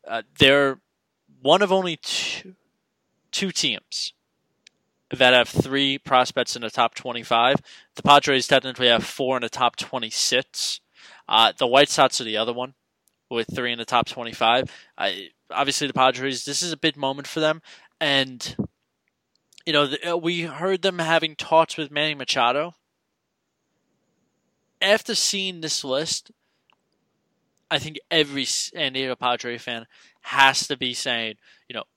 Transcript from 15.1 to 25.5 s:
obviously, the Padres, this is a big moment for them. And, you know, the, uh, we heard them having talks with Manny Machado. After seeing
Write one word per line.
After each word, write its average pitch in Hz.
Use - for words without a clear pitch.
obviously, 139
the 131
Padres, 131
this 143
is 170
a 151
big 151
moment 139
for -
them. 156
And, 135
you 165
know, 147
the, 160
uh, 170
we 170
heard 170
them 180
having 160
talks -
with 147
Manny 147
Machado. 135
After 208
seeing 190